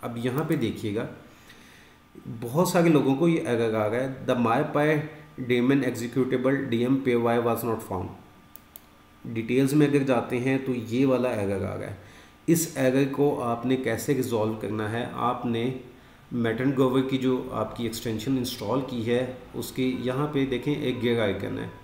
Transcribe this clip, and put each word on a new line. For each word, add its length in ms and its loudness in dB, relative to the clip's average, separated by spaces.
अब 140 -8
यहाँ 280 -2
पे 100 2
देखिएगा, 520 -2
बहुत 440 -2
सारे 180 6
लोगों 260 6
को 120 2
ये 200 2
error 280 2
आ 120 2
रहा 140 0
है, 240 -6
"The 100 2
MyPy 640 2
daemon 380 4
executable 680 0
D 180 2
M 100 4
P 80 4
Y 120 4
was 180 0
not 160 -2
found।" 160 -4
Details 460 0
में 140 6
अगर 160 4
जाते 340 0
हैं 280 0
तो 80 -2
ये 320 0
वाला 240 2
error 360 -2
आ 80 -4
रहा 160 -8
है। 80 -12
इस 280 2
error 280 4
को 300 2
आपने 400 0
कैसे 380 -2
resolve 420 0
करना 320 -4
है, 260 -4
आपने 680 -2
Matt 280 0
and 140 2
Grover 260 4
की 160 0
जो 360 0
आपकी 320 -4
extension 520 -2
install 440 -2
की 220 -6
है 340 0
उसके 280 -4
यहाँ 440 -2
पे 180 2
देखें 320 -2
एक 240 -2
gear 180 2
icon 380 -2
है। 140 -8